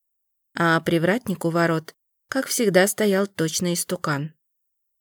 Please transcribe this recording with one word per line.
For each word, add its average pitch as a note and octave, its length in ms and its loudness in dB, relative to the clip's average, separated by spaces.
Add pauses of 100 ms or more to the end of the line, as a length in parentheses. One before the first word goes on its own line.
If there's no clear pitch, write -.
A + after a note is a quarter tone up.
(580)
А E3 240 2
привратник F3 640 0
у E3+ 40 -2
ворот, E3 440 -2 (340)
как C4 200 -4
всегда, F#3+ 400 4
стоял G3+ 400 0
точно E3+ 460 -2
истукан. D#3 600 -4 (680)